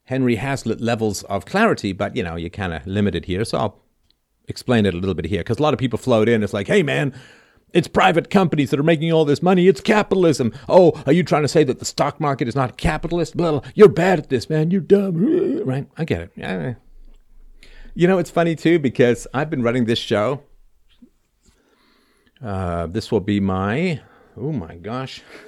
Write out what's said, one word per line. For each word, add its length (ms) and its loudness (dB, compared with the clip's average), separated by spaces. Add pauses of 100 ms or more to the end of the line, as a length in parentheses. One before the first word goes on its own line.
Henry 300 0
Hazlitt 460 -6
levels 420 -2
of 220 -6
clarity, 480 -2
but, 200 -6
you 80 -4
know, 140 -8
you're 140 -8
kinda 340 -8
limited 400 -2
here, 180 -4
so 140 -4
I'll 260 -4 (680)
explain 360 0
it 80 2
a 60 -6
little 160 -2
bit 100 -6
here, 180 -4
'cause 160 -4
a 40 -2
lot 100 2
of 60 -2
people 200 -4
float 300 2
in, 140 2
it's 100 -4
like, 140 -4
"Hey, 160 2
man, 320 -2 (580)
it's 160 0
private 400 2
companies 420 2
that 80 0
are 60 0
making 280 2
all 120 4
this 180 0
money. 240 4
It's 140 6
capitalism. 720 2 (160)
Oh, 380 6
are 60 4
you 100 4
trying 200 0
to 60 0
say 160 4
that 140 -2
the 60 -14
stock 360 -4
market 260 -2
is 80 -4
not 220 -4
capitalist? 600 -4
Blah, 140 0
blah, 100 -2
blah. 140 -12
You're 140 12
bad 300 2
at 100 -8
this, 220 -2
man. 200 0
You're 100 0
dumb." 840 0
Right? 320 -6
I 80 -6
get 160 -2
it. 160 -14
Yeah. 380 -8 (1200)
You 120 2
know, 120 4
it's 120 -4
funny, 260 0
too, 220 2
because 540 2
I've 180 -4
been 120 -4
running 240 0
this 120 0
show. 440 -2 (2000)
Uh, 440 -6
this 240 -8
will 100 0
be 200 -2
my, 640 -2 (340)
oh, 160 -8
my 240 -8
gosh. 460 -12 (260)